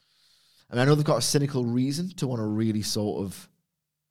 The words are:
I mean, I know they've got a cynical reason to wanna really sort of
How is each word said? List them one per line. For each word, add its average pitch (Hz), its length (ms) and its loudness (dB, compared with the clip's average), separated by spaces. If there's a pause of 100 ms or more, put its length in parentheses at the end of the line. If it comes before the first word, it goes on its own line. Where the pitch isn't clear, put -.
(680)
I - 40 -16
mean, 120 80 2
I 131 40 4
know 147 100 6
they've 147 100 0
got 143 140 2
a - 20 -2
cynical 139 440 0
reason 139 500 0
to 139 120 -4
wanna 113 200 -2
really 107 340 0
sort 104 420 -2
of - 240 -10 (640)